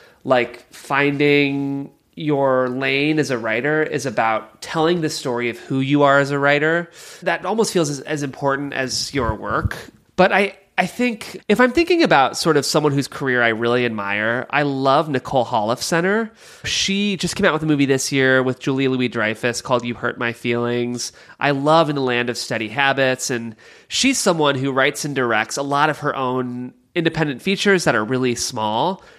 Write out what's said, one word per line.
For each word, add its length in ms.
like, 460
finding 1200
your 520
lane 500
as 120
a 80
writer 440
is 220
about 560
telling 400
the 80
story 400
of 100
who 220
you 220
are 160
as 120
a 80
writer. 520
That 240
almost 260
feels 160
as, 120
as 220
important 520
as 400
your 200
work. 420
But 120
I, 220
I 80
think 640
if 140
I'm 100
thinking 300
about 340
sort 220
of 80
someone 260
whose 160
career 340
I 60
really 380
admire, 640
I 140
love 440
Nicole 380
Holofcener. 840
She 540
just 200
came 100
out 80
with 80
a 40
movie 200
this 260
year 300
with 180
Julia 300
Louis-Dreyfus 720
called 200
You 120
Hurt 240
My 160
Feelings. 800
I 120
love 360
In 80
the 60
Land 260
of 80
Steady 320
Habits. 640
And 260
she's 300
someone 380
who 160
writes 340
and 80
directs 420
a 60
lot 260
of 120
her 140
own 600
independent 460
features 440
that 100
are 100
really 300
small. 680